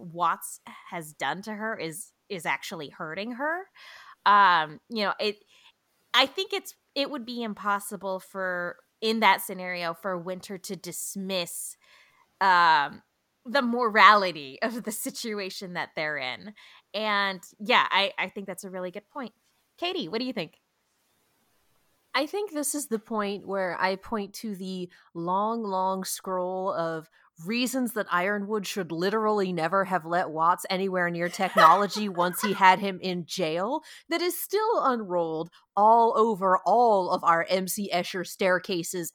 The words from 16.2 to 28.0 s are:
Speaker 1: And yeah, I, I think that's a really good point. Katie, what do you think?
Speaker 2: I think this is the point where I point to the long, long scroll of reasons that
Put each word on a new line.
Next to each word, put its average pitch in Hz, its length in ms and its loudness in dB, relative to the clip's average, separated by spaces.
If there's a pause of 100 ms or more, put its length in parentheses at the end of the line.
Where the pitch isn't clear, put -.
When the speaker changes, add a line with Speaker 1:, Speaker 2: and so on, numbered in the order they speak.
Speaker 1:
And 202 480 -2 (160)
yeah, 202 320 4
I, 196 260 2
I 185 120 -2
think 196 180 -12
that's 185 160 -10
a 190 80 -12
really 185 220 -8
good - 180 -16
point. 254 220 -12 (460)
Katie, 349 280 -4
what 208 140 -4
do 254 40 -4
you 254 80 -6
think? - 280 -8 (1500)
Speaker 2:
I 269 120 0
think 392 260 -6
this 294 220 -4
is 294 140 -8
the 226 100 -4
point 202 480 -6
where 185 340 -4
I 190 160 0
point 202 380 -6
to 214 200 -8
the 185 360 -8 (240)
long, 202 480 -2
long 190 420 -2
scroll 185 680 -4
of 160 360 -4 (380)
reasons 240 480 -2
that 202 180 -2